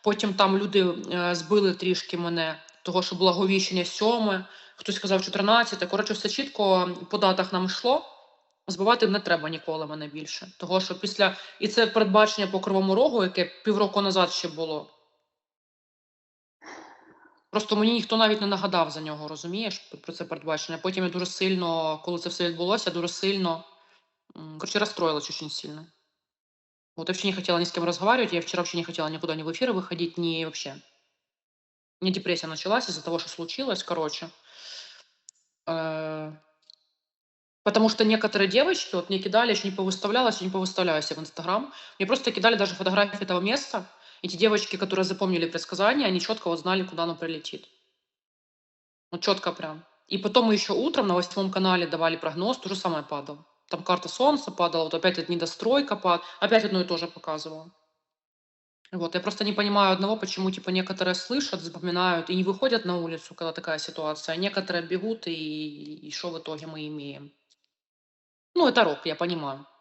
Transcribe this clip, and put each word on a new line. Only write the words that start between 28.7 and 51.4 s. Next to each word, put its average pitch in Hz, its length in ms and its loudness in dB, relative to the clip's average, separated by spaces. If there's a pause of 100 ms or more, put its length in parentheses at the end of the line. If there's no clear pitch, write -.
не 170 80 -2
хотела 160 240 -4
никуда 160 260 -4
ни 156 80 -6
в 156 80 -4
эфиры 247 220 0
выходить, 175 460 -2
ни 165 260 0
вообще. 147 320 -8 (1300)
У - 20 -4
меня 185 100 2
депрессия 175 340 -2
началась 196 400 -2
из-за 160 160 -6
того, 170 160 -2
что - 80 -10
случилось, 185 560 -6
короче. 160 440 -4 (1400)
Э, 156 680 -4 (1300)
потому 214 260 4
что 220 140 2
некоторые 214 440 4
девочки 285 480 2
вот 175 140 -4
мне 196 100 0
кидали, 208 300 4
я 208 40 4
еще 202 140 -2
не 190 80 -4
повыставляла, 208 540 0
еще 190 140 -6
не 185 60 -2
повыставляю 180 520 0
себе 151 140 -6
в 156 80 -10
Instagram. 185 480 -4 (260)
Мне 196 80 0
просто 240 260 2
кидали 220 240 4
даже 196 180 0
фотографии 202 480 0
этого 190 180 0
места. 208 460 -2 (360)
Эти 185 140 -6
девочки, 208 400 2
которые 190 280 0
запомнили 185 440 0
предсказания, 202 580 2
они 185 140 2
четко - 280 -4
вот 170 120 0
знали, 185 240 0
куда 170 200 -4
оно 170 120 -2
прилетит. 165 520 -8 (1400)
Вот 170 80 -6
четко 190 320 0
прям. 160 320 -10 (240)
И 190 100 -4
потом 214 280 4
мы 214 80 6
еще - 200 0
утром 254 320 0
на 180 80 2
восьмом 190 360 -2